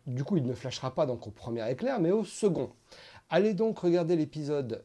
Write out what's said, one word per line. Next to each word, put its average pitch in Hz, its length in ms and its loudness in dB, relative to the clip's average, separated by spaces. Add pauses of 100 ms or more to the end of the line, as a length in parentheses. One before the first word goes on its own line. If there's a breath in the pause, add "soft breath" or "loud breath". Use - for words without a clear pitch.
du 127 160 -2
coup, 196 140 0
il 135 100 2
ne 123 80 -2
flashera 127 400 -6
pas 160 120 2
donc 123 200 -4
au 107 40 -10
premier 117 400 -6
éclair, 247 280 -2
mais 165 120 2
au 214 140 2
second. 151 460 0 (600 loud breath)
Allez 202 240 4
donc 220 240 0
regarder 175 380 4
l'épisode, 143 680 -2